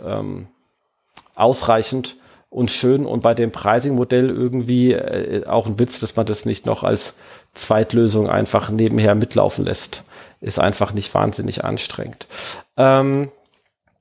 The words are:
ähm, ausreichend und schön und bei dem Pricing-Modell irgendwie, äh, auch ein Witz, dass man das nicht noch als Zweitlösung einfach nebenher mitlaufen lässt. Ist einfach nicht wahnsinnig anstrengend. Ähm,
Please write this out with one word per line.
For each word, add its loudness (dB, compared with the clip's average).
ähm, -8
ausreichend 0
und -2
schön 2
und -4
bei 6
dem -2
Pricing-Modell 2
irgendwie, 2
äh, -2
auch 0
ein -6
Witz, 0
dass -6
man 0
das -6
nicht -4
noch -4
als -2
Zweitlösung 2
einfach 0
nebenher 4
mitlaufen 0
lässt. -8
Ist -6
einfach 0
nicht -6
wahnsinnig -2
anstrengend. -8
Ähm, 4